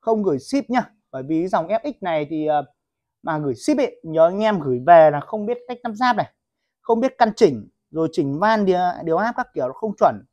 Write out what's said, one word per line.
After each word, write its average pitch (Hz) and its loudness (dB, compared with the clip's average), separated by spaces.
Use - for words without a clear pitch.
Không 226 0
gửi 160 0
ship 269 -4
nhá. 247 -2
Bởi 131 -10
vì 160 -4
dòng 175 -2
F 214 -2
X 285 -8
này 160 -4
thì, 156 -4
ờ, 147 0
mà 156 -4
gửi 143 -4
ship - -2
ấy, - -4
nhớ 160 2
anh 196 0
em 208 0
gửi 127 -4
về 165 10
là 147 -2
không 208 -8
biết 240 -4
cách 240 -10
lắp 233 -8
ráp 240 0
này, 165 -6
không 226 0
biết 254 -4
căn 220 2
chỉnh, 131 2
rồi 156 -2
chỉnh 143 -2
van 214 2
điều, 180 0
điều 160 0
áp 220 -2
các 247 -6
kiểu 135 -4
nó 131 -6
không 214 -8
chuẩn 117 0